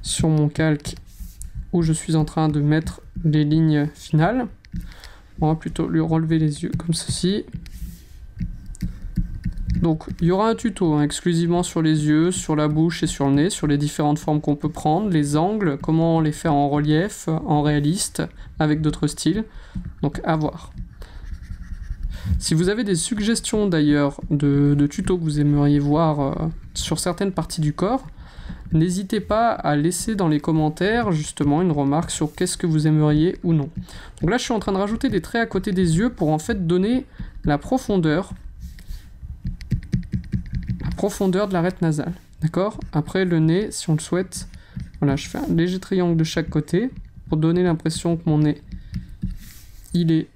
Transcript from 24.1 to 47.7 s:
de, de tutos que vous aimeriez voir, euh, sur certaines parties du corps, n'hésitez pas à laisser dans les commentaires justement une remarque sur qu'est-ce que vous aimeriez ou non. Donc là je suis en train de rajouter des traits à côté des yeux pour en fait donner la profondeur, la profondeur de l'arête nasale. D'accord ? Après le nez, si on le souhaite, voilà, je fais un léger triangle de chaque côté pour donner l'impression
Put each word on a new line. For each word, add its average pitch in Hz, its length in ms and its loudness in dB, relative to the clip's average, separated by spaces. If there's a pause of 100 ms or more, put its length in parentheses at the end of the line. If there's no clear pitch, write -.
de, 143 480 4
de 143 100 4
tutos 185 300 0
que 170 60 -2
vous 151 160 0
aimeriez 147 400 4
voir, 147 400 2
euh, 139 280 -2 (260)
sur - 260 -4
certaines 185 320 -2
parties 165 300 -4
du 151 120 2
corps, 233 340 -2 (640)
n'hésitez 185 480 0
pas 226 320 2
à - 240 0
laisser 170 400 0
dans 190 120 2
les 151 120 4
commentaires 175 720 0
justement 151 500 0
une 185 100 2
remarque 147 400 0
sur 156 240 -4
qu'est-ce 180 200 -2
que 185 120 -2
vous 156 180 2
aimeriez 156 580 4
ou 170 100 2
non. 147 160 2 (520)
Donc 156 80 2
là 226 80 2
je 247 60 -2
suis 247 100 -2
en 214 60 2
train 196 140 -2
de 190 40 0
rajouter 214 320 0
des 196 120 0
traits - 200 -2
à 226 60 0
côté 190 240 -2
des 175 260 4
yeux 240 140 2
pour 156 200 0
en 156 60 2
fait 175 300 -2
donner 196 380 2 (400)
la 147 120 2
profondeur, 185 720 0 (2500)
la 170 140 -4
profondeur 208 520 0
de 190 60 -4
l'arête 180 280 0
nasale. 160 320 0 (280)
D'accord ? 180 380 0 (140)
Après 175 320 0
le 170 140 2
nez, 165 320 2
si - 180 -8
on 160 40 4
le 151 60 2
souhaite, - 480 -4 (520)
voilà, 139 160 2
je - 120 -6
fais - 120 -8
un - 80 -4
léger 180 320 2
triangle 180 360 0
de 160 80 4
chaque 160 260 -2
côté 180 420 0 (360)
pour 156 100 0
donner 170 260 4
l'impression 170 540 0